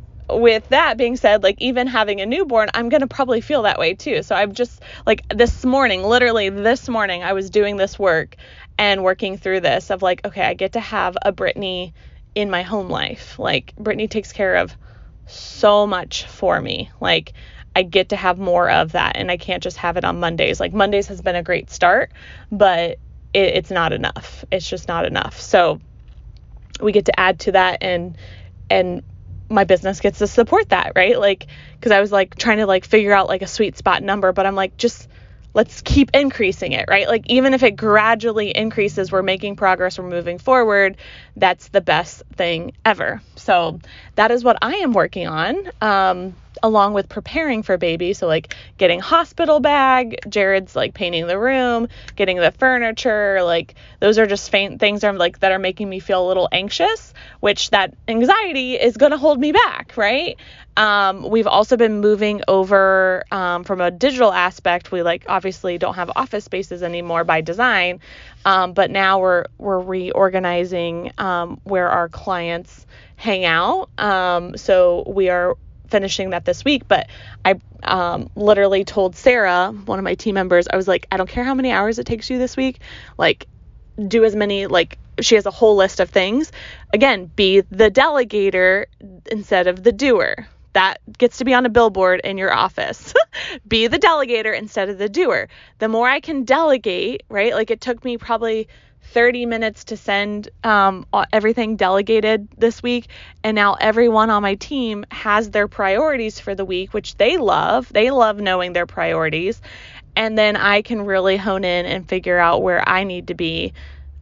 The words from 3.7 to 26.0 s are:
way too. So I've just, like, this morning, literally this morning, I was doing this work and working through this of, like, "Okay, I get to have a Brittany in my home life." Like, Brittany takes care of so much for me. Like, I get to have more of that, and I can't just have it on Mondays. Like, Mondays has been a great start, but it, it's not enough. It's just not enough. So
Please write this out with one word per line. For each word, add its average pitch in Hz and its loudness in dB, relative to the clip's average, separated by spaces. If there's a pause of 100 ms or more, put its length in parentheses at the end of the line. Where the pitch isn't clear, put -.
way 170 0
too. 196 -4
So 196 -4
I've 196 0
just, 240 -6 (240)
like, 220 0
this 233 2
morning, 247 0
literally 226 2
this 208 -2
morning, 196 -4
I 180 -2
was 190 -6
doing 202 0
this 196 -4
work 165 0 (440)
and 202 2
working 185 -2
through 190 -4
this 170 0
of, 185 -6
like, 185 -2
"Okay, 202 -8
I 175 0
get 190 -6
to 233 -4
have 185 -4
a 202 0
Brittany 185 -6 (420)
in 208 -4
my 180 -2
home 190 -6
life." - -10
Like, - -4
Brittany 214 -6
takes 214 -8
care 185 -2
of 180 -2 (520)
so 208 2
much - -6
for - -2
me. - -8 (100)
Like, - 0 (420)
I 190 2
get 180 0
to 208 -4
have 185 0
more 175 2
of 160 2
that, - -2
and 185 -4
I 180 -2
can't 180 -8
just 175 -8
have 170 -6
it 170 -2
on 175 -4
Mondays. 170 -2
Like, 175 -6
Mondays 202 0
has 190 -14
been 180 -4
a 175 -6
great 175 -6
start, 185 2 (400)
but 175 2 (360)
it, 196 2
it's 180 -4
not 170 -2
enough. - -8
It's 185 -4
just 175 -10
not 170 -4
enough. - -6
So 165 2 (1000)